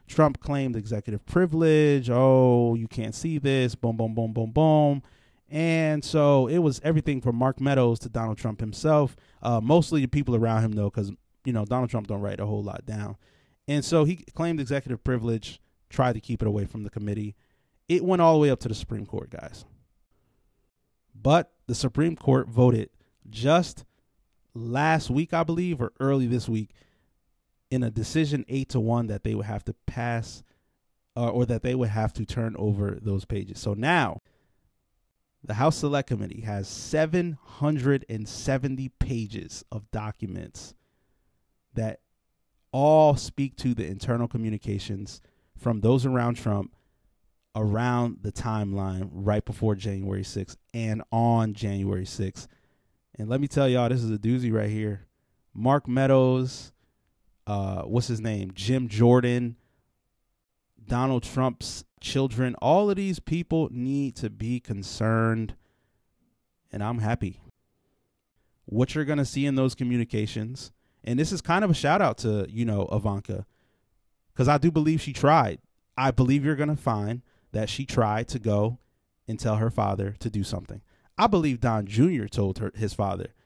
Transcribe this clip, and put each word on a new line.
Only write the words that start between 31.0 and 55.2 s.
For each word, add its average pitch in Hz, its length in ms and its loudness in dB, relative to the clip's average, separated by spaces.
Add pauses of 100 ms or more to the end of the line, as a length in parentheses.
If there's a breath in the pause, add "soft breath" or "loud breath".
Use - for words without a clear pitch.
uh, 120 120 0
or 123 180 2
that 113 160 -2
they 127 120 -2
would 123 140 0
have 110 240 -2
to 110 120 -6
turn 113 320 -4
over 101 460 0
those 98 220 -2
pages. 98 340 -8
So 104 160 -4
now 127 480 0 (1200)
the 110 120 -8
House 143 240 2
Select 143 300 -2
Committee 101 340 -6
has 104 260 -6
seven 160 760 -2
hundred 139 640 0
and 107 200 -8
seventy 135 600 -4
pages 110 840 -6
of 107 180 -12
documents 101 840 -10 (1000)
that 110 260 -6 (720)
all 151 440 6
speak - 400 -6
to 123 180 0
the 107 120 -6
internal 117 420 -4
communications 104 920 -6 (360)
from 113 240 -2
those 120 260 4
around 120 300 0
Trump 101 360 -4 (840)
around 117 680 0
the 101 80 -6
timeline 98 800 -4
right 104 320 -2
before 110 300 -2
January 98 480 -6
sixth - 340 -10 (160)
and 110 380 -4
on 113 420 2
January 98 540 -4
sixth. - 400 -8 (680)
And 107 120 -8
let 127 120 -2
me 143 80 -2
tell 139 200 2
y'all, 123 200 2
this 123 160 0
is 113 60 -2
a 107 80 -2
doozy 117 340 0
right 104 180 0
here. 107 380 -6 (440)